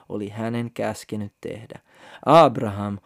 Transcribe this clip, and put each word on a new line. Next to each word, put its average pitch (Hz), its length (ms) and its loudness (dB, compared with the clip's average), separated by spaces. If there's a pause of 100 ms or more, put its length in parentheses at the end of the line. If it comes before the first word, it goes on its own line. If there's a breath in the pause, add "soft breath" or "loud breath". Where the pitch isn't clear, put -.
oli 104 200 -8
hänen 113 460 -6
käskenyt 107 680 -6
tehdä. - 400 -14 (460 loud breath)
Abraham 113 800 4